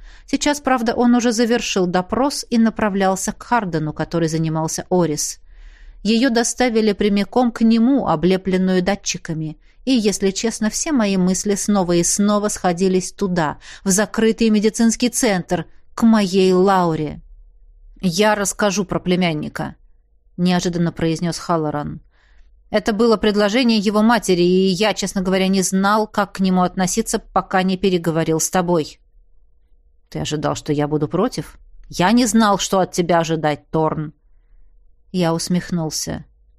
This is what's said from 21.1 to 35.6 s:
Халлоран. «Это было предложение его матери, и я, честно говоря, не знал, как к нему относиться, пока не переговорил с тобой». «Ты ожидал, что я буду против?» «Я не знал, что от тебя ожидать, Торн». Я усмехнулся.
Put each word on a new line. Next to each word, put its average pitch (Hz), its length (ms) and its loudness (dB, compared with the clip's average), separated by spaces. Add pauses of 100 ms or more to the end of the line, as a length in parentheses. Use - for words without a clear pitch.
Халлоран. 151 640 -4 (680)
«Это 214 220 -2
было 220 240 2
предложение 214 640 2
его 208 240 0
матери, 202 400 2
и 185 260 4
я, 190 260 0
честно 190 280 -6
говоря, 190 260 0
не 190 140 2
знал, 202 460 0
как - 260 -4
к - 80 -6
нему 185 220 2
относиться, 190 560 -2
пока 185 440 -2
не 185 140 -2
переговорил 165 640 0
с - 80 -4
тобой». 175 500 -2 (1120)
«Ты 156 100 -8
ожидал, 151 360 -4
что - 180 -4
я 147 140 -2
буду 147 200 -2
против?» 175 500 -4 (300)
«Я 175 240 0
не 247 140 4
знал, 214 320 4
что - 220 0
от 180 120 0
тебя 170 280 2
ожидать, 151 500 -2
Торн». 156 440 -2 (1000)
Я 170 220 0
усмехнулся. 165 920 -4 (340)